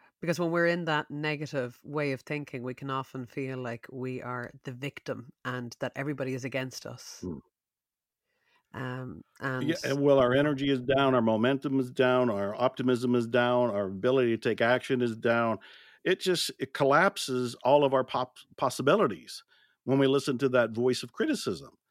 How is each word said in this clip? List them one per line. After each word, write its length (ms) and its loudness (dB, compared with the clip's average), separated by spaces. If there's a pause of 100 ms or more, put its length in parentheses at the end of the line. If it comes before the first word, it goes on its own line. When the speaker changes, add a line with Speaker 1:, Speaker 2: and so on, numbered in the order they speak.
(200)
Speaker 1:
Because 200 -2
when 120 0
we're 160 2
in 180 0
that 260 -2
negative 720 -6
way 280 -4
of 100 -6
thinking, 420 -8
we 100 -8
can 160 -10
often 380 -8
feel 320 -8
like 320 -10
we 300 -8
are 300 -8 (120)
the 100 -10
victim 580 -10 (140)
and 340 -8
that 160 -4
everybody 380 -6
is 100 -8
against 420 -8
us. 360 -14
Speaker 2:
Hmm. 160 -8 (1400)
Speaker 1:
Um, 500 -10 (180)
Speaker 2:
Yeah, 420 -2
Speaker 1:
and 0 -
Speaker 2:
and 180 -2
well, 180 6
our 140 6
energy 360 2
is 120 0
down, 320 2
our 80 4
momentum 580 2
is 120 -2
down, 380 4
our 260 -2
optimism 600 2
is 120 2
down, 420 2
our 180 -2
ability 440 2
to 60 0
take 240 -2
action 400 2
is 160 0
down. 420 0 (440)
It 160 0
just, 380 0
it 160 -8
collapses 800 2 (100)
all 200 6
of 100 2
our 120 2
pop-, 340 -6 (180)
possibilities 880 0 (400)
when 160 2
we 80 6
listen 300 2
to 120 0
that 220 4
voice 320 0
of 80 -14
criticism. 600 -4 (200)